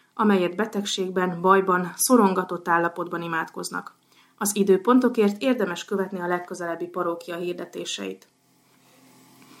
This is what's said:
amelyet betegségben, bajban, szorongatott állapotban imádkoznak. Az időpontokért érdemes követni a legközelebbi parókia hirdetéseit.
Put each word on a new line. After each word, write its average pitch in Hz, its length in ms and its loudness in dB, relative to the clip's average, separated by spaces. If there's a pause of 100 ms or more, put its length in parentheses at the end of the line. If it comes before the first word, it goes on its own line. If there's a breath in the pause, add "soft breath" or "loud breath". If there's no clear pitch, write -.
(140)
amelyet 185 420 2
betegségben, 185 840 -2
bajban, 185 540 4
szorongatott 185 720 2
állapotban 170 540 -2
imádkoznak. 170 720 -8 (420 soft breath)
Az 202 180 -2
időpontokért 208 840 4
érdemes 202 440 -2
követni 196 340 -4
a 175 80 -4
legközelebbi 175 580 -4
parókia 175 500 -6
hirdetéseit. 175 920 -8 (1300 loud breath)